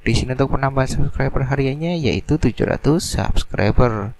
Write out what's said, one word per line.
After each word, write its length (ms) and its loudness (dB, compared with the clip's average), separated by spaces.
Di 160 -2
sini 160 -2
untuk 240 0
penambahan 320 -2
subscriber 560 0
hariannya 560 -2
yaitu 320 0
tujuh 320 0
ratus 480 0
subscriber. 1040 2